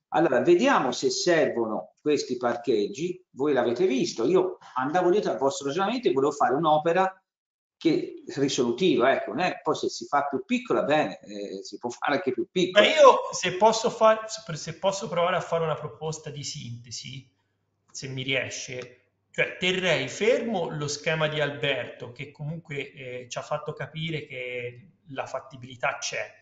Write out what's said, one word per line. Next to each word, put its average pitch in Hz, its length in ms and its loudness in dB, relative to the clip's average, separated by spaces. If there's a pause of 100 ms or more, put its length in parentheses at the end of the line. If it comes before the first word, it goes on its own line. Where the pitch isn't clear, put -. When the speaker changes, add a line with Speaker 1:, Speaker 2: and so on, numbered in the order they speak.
Speaker 1:
Allora, 156 320 2
vediamo 175 500 4
se 131 180 0
servono 117 920 0
questi 139 340 0
parcheggi. 120 920 -2
Voi 139 240 0
l'avete 123 340 2
visto, 214 380 0
io 175 320 2 (180)
andavo 165 360 2
dietro 196 200 2
al - 60 -2
vostro 139 300 0
ragionamento 196 420 0
e - 20 6
volevo 139 220 2
fare 127 200 2
un'opera 165 680 2 (560)
che, - 460 0 (120)
risolutiva, 135 800 2
ecco, - 160 -2
non 143 160 -2
è, - 180 -4
poi 151 120 0
se - 120 -4
si - 200 -8
fa - 220 0
più 131 160 -4
piccola, 143 380 0
bene, - 380 0
eh, 101 420 -10
si - 140 -14
può 120 120 -8
fare - 260 -2
anche - 180 -2
più - 180 -4
piccola. 190 340 4
Speaker 2:
Ma 302 60 4
io, 269 400 8
se 180 240 -2
posso 220 340 2
far-, 220 380 4
se - 500 -12
posso 196 300 -2
provare 175 300 0
a 151 40 0
fare 165 220 -2
una 156 120 -2
proposta 156 540 -10
di 139 140 -12
sintesi, 123 840 -14 (600)
se - 180 -12
mi 131 140 -8
riesce, 127 840 -6 (260)
cioè - 260 -2
terrei 180 500 0
fermo 226 600 0
lo 151 180 -4
schema 160 400 -2
di 151 140 -2
Alberto, 131 720 -4
che 143 200 -14
comunque, 147 600 -10
eh, 123 340 -12
ci 135 120 -10
ha - 20 -6
fatto 147 320 -6
capire 156 540 -8
che 123 640 -10 (200)
la 131 160 -8
fattibilità 127 760 -6
c'è 110 320 -8 (100)